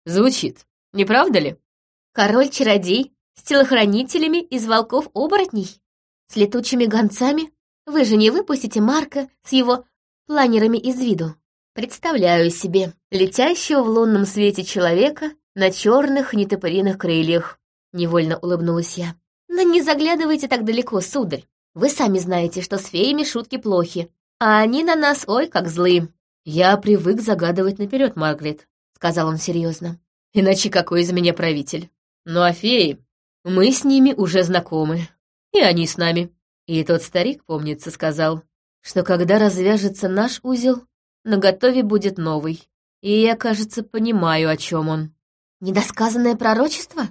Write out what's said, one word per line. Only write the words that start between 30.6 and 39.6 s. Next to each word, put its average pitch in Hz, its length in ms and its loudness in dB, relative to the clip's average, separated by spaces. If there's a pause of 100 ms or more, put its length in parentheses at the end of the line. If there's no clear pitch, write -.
какой 175 320 0
из 170 100 -2
меня 175 220 2
правитель? 165 560 -4 (360)
Ну 170 160 -2
а 175 100 4
феи? 170 520 0 (400)
Мы 185 280 4
с 262 120 -2
ними 269 300 4
уже 185 300 0
знакомы, 165 640 -2 (460)
и 415 60 4
они 170 280 2
с - 100 -8
нами. 175 340 -2 (360)
И 160 160 -2
тот 165 180 0
старик, 214 440 -4
помнится, 151 460 -8
сказал, 160 520 -4 (380)
что - 220 -2
когда 180 360 2
развяжется 196 680 0